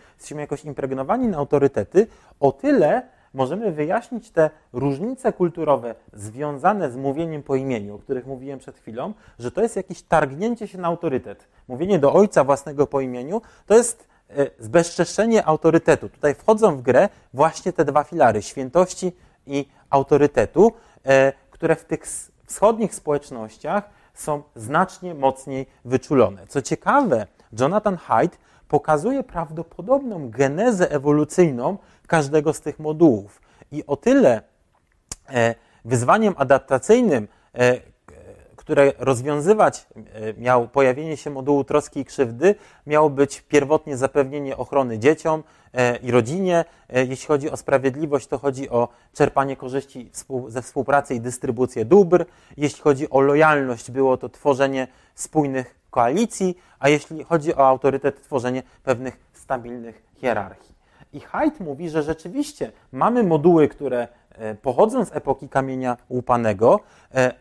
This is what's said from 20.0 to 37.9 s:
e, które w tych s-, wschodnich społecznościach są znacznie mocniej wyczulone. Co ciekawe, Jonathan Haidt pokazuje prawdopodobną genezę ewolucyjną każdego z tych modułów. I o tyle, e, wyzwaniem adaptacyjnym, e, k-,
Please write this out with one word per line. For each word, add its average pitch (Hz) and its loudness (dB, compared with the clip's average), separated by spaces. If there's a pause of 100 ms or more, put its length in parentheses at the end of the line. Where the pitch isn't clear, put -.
e, 135 4 (180)
które 160 -2
w - -8
tych - -8
s-, - -14 (140)
wschodnich 220 0
społecznościach 147 -6 (240)
są 147 -8 (120)
znacznie 160 -4
mocniej 135 -4 (200)
wyczulone. 120 0
Co 143 -6
ciekawe, 185 0 (320)
Jonathan 185 0
Haidt 123 0 (300)
pokazuje 156 -2
prawdopodobną 170 -6
genezę 160 0
ewolucyjną 147 0 (300)
każdego 151 0
z - -14
tych - -10
modułów. 151 2 (300)
I 143 -10
o 143 -4
tyle, 180 4 (880)
e, 117 0 (300)
wyzwaniem 147 2
adaptacyjnym, 139 2 (260)
e, 123 2
k-, - -20 (720)